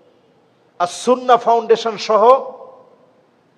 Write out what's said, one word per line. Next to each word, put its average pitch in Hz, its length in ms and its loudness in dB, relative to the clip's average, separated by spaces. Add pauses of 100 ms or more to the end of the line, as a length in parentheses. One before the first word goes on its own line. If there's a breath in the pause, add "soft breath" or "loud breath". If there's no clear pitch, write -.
(800)
আর 175 80 -2
সুন্নাহ 247 500 0
ফাউন্ডেশন 226 600 -2
সহ 226 560 2 (1040)